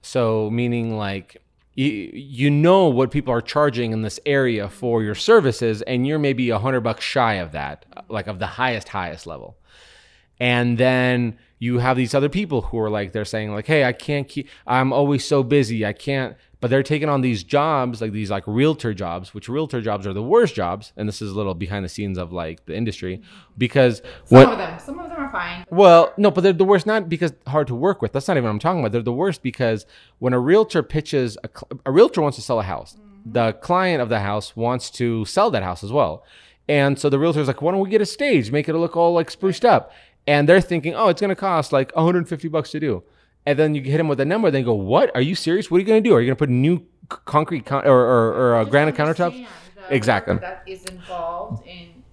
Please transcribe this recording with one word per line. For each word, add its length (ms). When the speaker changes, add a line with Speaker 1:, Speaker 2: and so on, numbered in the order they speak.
Speaker 1:
So 460
meaning, 480
like, 460
y-, 380
you 360
know 380
what 220
people 240
are 60
charging 520
in 100
this 220
area 440
for 340
your 140
services, 640
and 240
you're 140
maybe 300
a 100
hundred 220
bucks 220
shy 300
of 180
that, 340
like, 200
of 100
the 80
highest, 440
highest 360
level. 300
And 400
then 580
you 220
have 180
these 160
other 160
people 320
who 160
are 100
like, 240
they're 140
saying, 260
like, 140
"Hey, 180
I 80
can't 340
keep, 220
I'm 260
always 320
so 180
busy. 420
I 80
can't," 420
but 80
they're 120
taking 280
on 100
these 240
jobs, 560
like, 120
these, 180
like, 160
realtor 480
jobs, 400
which 160
realtor 320
jobs 240
are 80
the 80
worst 320
jobs. 420
And 100
this 140
is 120
a 20
little 180
behind 320
the 60
scenes 260
of, 160
like, 320
the 100
industry, 460
because 420
Speaker 2:
Some 140
Speaker 1:
when 100
Speaker 2:
of 80
them, 220
some 200
of 120
them 100
are 100
fine. 380
Speaker 1:
Well, 480
no, 140
but 100
they're 140
the 100
worst, 220
not 240
because 240
hard 200
to 80
work 260
with. 140
That's 120
not 120
even 60
what 60
I'm 80
talking 220
about. 120
They're 100
the 100
worst 300
because 420
when 120
a 60
realtor 440
pitches, 640
a 40
cl-, 360
a 80
realtor 300
wants 140
to 60
sell 180
a 20
house. 340
Speaker 2:
Mm-hmm. 360
Speaker 1:
The 280
client 400
of 80
the 120
house 360
wants 360
to 340
sell 240
that 120
house 220
as 80
well. 320
And 320
so 120
the 80
realtor's 280
like, 140
"Why 120
don't 100
we 80
get 100
a 60
stage, 440
make 200
it 40
look 220
all, 160
like, 180
spruced 360
up?" 260
And 200
they're 140
thinking, 340
"Oh, 140
it's 140
gonna 120
cost, 380
like, 240
a 80
hundred 240
fifty 200
bucks 240
to 80
do." 220
And 120
then 160
you 80
hit 160
'em 100
with 120
a 40
number, 260
they 120
go, 120
"What? 400
Are 80
you 120
serious? 360
What 80
are 20
you 60
gonna 140
do? 140
Are 60
you 80
gonna 80
put 140
new 280
c-, 460
concrete 420
con-, 200
or, 120
or, 360
or, 220
uh, 40
Speaker 2:
I 40
just 60
Speaker 1:
granite 260
countertops?" 380
Speaker 2:
understand 120
the 60
Speaker 1:
Exactly. 400
Speaker 2:
work 80
that 240
is 180
involved 840
in 220